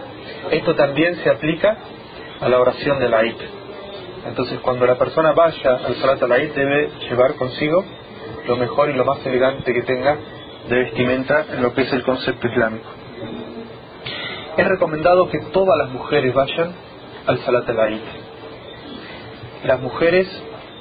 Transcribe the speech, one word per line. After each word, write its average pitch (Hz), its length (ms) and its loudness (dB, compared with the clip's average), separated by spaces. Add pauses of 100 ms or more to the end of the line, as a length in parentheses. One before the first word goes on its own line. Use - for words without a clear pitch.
(520)
Esto 160 240 2
también 151 480 4
se 156 60 4
aplica 165 480 2 (640)
a 120 80 2
la 127 100 6
oración 131 400 2
de 120 80 4
la 113 140 6
Eid. 113 140 0 (920)
Entonces, - 320 -4
cuando 123 260 2
la 123 100 6
persona 156 360 4
vaya 143 540 4
al 131 100 -2
Salat 135 260 2
al-Eid, 123 300 4
debe 143 380 2 (200)
llevar 127 260 4
consigo 151 500 0 (600)
lo 123 120 0
mejor 135 320 2
y 143 40 -2
lo 127 120 2
más 139 200 0
elegante 127 480 2
que 120 100 0
tenga 131 340 0 (500)
de 120 100 2
vestimenta 131 760 2
en 127 100 0
lo 120 100 2
que 135 100 2
es 123 100 -2
el 123 100 0
concepto 127 440 0
islámico. 113 420 0 (1700)
Es 180 100 6
recomendado 175 640 4
que 156 100 -4 (140)
todas 185 240 4
las 139 120 -2
mujeres 127 440 0
vayan 160 400 0 (540)
al 127 120 2
Salat 123 300 0
al-Eid. 110 320 0 (1600)
Las 131 160 2
mujeres 170 480 2 (540)